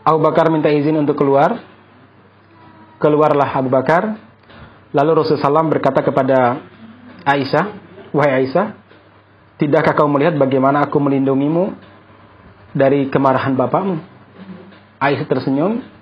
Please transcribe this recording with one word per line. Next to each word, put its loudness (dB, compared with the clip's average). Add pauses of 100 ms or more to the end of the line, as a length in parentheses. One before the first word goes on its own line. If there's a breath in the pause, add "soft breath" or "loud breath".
Abu 2
Bakar 2
minta 0
izin 0
untuk 0
keluar. 2 (1400)
Keluarlah 2
Abu -2
Bakar. 0 (800 loud breath)
Lalu 2
Rasulullah -
sallallahu 0
alaihi -6
wasallam 2
berkata 0
kepada 0 (880)
Aisyah, 0 (520)
"Wahai 2 (100)
Aisyah, -2 (920)
tidakkah 2
kau 2
melihat 0
bagaimana 0
aku -4
melindungimu -2 (960)
dari 0
kemarahan 0
bapakmu?" -2 (1000)
Aisyah -2
tersenyum. -2 (180)